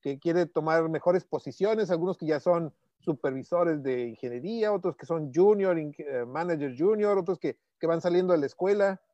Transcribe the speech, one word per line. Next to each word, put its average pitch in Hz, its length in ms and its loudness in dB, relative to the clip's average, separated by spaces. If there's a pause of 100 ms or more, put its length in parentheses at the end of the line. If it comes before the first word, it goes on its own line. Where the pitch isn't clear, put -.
que 139 180 -6
quiere 170 260 2
tomar 160 440 0
mejores 175 340 0
posiciones, 190 640 -2
algunos 175 280 -2
que - 80 -8
ya 151 140 0
son 170 340 0 (260)
supervisores 151 800 -2
de 123 280 -2
ingeniería, 165 640 -4
otros 180 220 -2
que - 100 -16
son 156 280 -4
junior, 190 460 4
in-, 147 180 -8
eh, 135 300 -4
manager 147 500 -4
junior, 208 400 2
otros 185 220 -2
que, 139 160 -4 (240)
que 165 80 -2
van 165 140 0
saliendo 180 320 2
de 165 60 4
la 143 60 0
escuela. 196 540 0 (140)